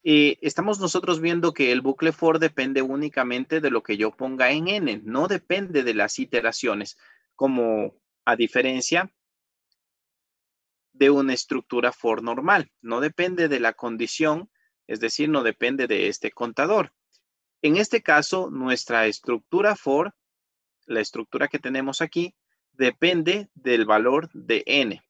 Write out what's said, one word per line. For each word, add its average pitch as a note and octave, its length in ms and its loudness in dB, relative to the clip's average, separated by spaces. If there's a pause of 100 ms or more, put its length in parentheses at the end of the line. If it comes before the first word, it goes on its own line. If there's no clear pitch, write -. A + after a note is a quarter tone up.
eh, D3 400 4
estamos G3 380 -2
nosotros F3+ 400 0
viendo E3+ 340 0
que B2+ 200 2
el B2+ 80 0
bucle C3+ 320 0
for D#3+ 260 2
depende C3+ 420 0
únicamente C3 800 -2
de D3 100 0
lo A#2+ 140 0
que G#2 140 -4
yo G#2+ 140 0
ponga C3 400 -2
en D#3+ 180 -2
n, C#3+ 340 -2
no C3 240 -2
depende F3+ 560 -2
de A#2+ 100 0
las G#2 260 -2
iteraciones, A2+ 800 -4 (380)
como A#2 640 0 (240)
a A#2 140 2
diferencia C3 760 0 (1800)
de C3+ 160 4
una C#3 240 2
estructura B2 580 -4
for A2+ 320 -2
normal. C#3+ 480 -2 (100)
No A#2 200 -4
depende F3 480 -2
de C3+ 100 0
la A2+ 140 0
condición, D3+ 760 -4 (380)
es A2 140 -8
decir, B2+ 260 -2
no D3 160 0
depende B2 420 -2
de G2 220 0
este - 240 -6
contador. D3 640 -2 (680)
En D3+ 140 4
este G#3+ 260 0
caso, F#3 480 2
nuestra B2+ 560 -2
estructura C#3+ 720 0
for, D3 400 0 (680)
la A2+ 160 -2
estructura A#2+ 480 -4
que D3 100 -6
tenemos C3+ 420 -6
aquí, E3+ 340 -4 (360)
depende E3+ 840 0
del B2 320 0
valor B2 460 2
de A2 340 -2
n. B2 440 0